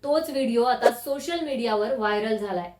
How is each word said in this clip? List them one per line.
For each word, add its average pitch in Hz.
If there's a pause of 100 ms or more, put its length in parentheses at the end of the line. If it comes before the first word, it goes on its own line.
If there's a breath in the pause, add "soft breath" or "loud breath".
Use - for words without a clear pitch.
तोच 311
व्हिडिओ 240
आता 240
सोशल 285
मीडियावर 233
व्हायरल 214
झालाय. 180